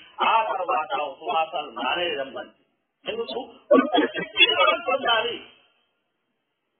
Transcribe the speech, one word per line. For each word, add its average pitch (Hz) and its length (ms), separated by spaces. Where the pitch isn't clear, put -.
ఆ 220 160
తర్వాత 160 580
ఉపవాసాలు 151 680
మానేయడం 139 640
మంచిది. - 800
ఎందుకు? - 420
కొంత 427 360
శక్తిని - 480
మనం - 340
పొందాలి. 240 580